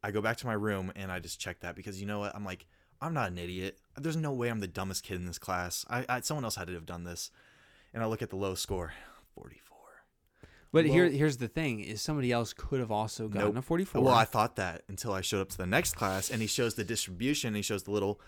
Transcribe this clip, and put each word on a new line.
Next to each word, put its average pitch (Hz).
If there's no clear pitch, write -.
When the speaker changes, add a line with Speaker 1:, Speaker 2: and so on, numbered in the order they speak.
Speaker 1:
I 104
go 104
back 110
to -
my 117
room 101
and 98
I 90
just 85
check 90
that 87
because, 95
you 101
know 104
what? 101
I'm 104
like, 92
"I'm 165
not 117
an 90
idiot. 90
There's 151
no 156
way 120
I'm 113
the 98
dumbest 95
kid 95
in 90
this 87
class. 90
I, 127
I, 123
someone 147
else 107
had 90
to 90
have 80
done 85
this." 87
And 113
I 113
look 110
at 113
the 95
low 95
score, 87
forty-four. -
Speaker 2:
But 160
here, 156
Speaker 1:
Low 170
Speaker 2:
here's 143
the 120
thing, 135
is 104
somebody 143
else 120
could -
have 113
also 107
gotten 104
Speaker 1:
Nope. -
Speaker 2:
a 131
forty-four. 175
Speaker 1:
Well, 131
I 113
thought 113
that 90
until 98
I 92
showed 98
up 95
to -
the 92
next 131
class, 95
and 113
he 110
shows 117
the 110
distribution, 113
and 107
he 104
shows 101
the 98
little, 101